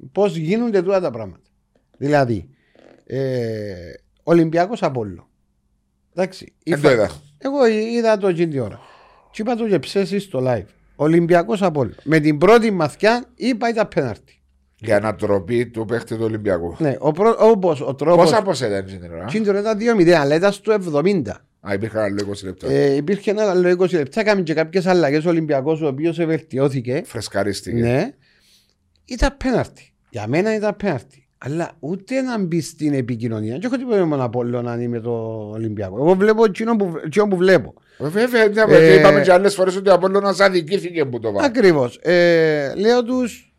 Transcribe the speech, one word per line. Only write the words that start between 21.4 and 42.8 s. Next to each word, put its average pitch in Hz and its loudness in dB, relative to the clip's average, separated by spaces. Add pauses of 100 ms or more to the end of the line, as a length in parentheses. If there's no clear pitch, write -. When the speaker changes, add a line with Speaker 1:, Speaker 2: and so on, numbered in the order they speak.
Speaker 2:
Α, 101 -4
υπήρχαν 104 -4
άλλο 101 -4
είκοσι 98 -8
λεπτά. 92 -6
Speaker 1:
Ε, 139 2
υπήρχε 190 -2
ένα 208 0
άλλο 180 2
είκοσι 180 2
λεπτά, 147 -4
έκαμε 202 2
και 160 -4
κάποιες 160 -2
αλλαγές 156 2
ο 180 2
Ολυμπιακός, 156 -2
ο 160 -2
οποίος 151 -4
ευελτιώθηκε. 139 -2
Speaker 2:
Φρεσκαρίστηκε. 101 -6
Speaker 1:
Ναι. 131 0 (960)
Ήταν 269 -2
πέναρτη. - -4 (160)
Για 107 -8
μένα 190 0
ήταν 208 -4
πέναρτη. 190 -8 (120)
Αλλά 156 -8
ούτε 190 -6
να 254 -6
μπει 170 -2
στην 147 -4
επικοινωνία. 113 -4
Και 185 -8
έχω 254 -4
τίποτα 233 0
με 160 0
τον 143 -2
Απόλλωνα 120 -4
ή 120 -4
με 117 -6
το 117 -6 (420)
Ολυμπιακό. 107 -8
Εγώ 160 4
βλέπω 214 4
εκείνο 220 -2
που, 196 -2 (120)
εκείνο 202 0
που 190 0
βλέπω. 175 2 (260)
Speaker 2:
Ε, 127 -6
βέβαια, 220 2 (200)
ναι, - 6
Speaker 1:
Ε, 160 8
Speaker 2:
είπαμε 196 6
και 185 4
άλλες 196 4
φορές 185 0
ότι 196 0
ο 190 8
Απόλλωνας 190 0
αδικήθηκε 175 0
που 123 -6
το 110 -2
βάλε. 101 0
Speaker 1:
Ακριβώς. 175 2
Ε, 165 2
λέω 240 2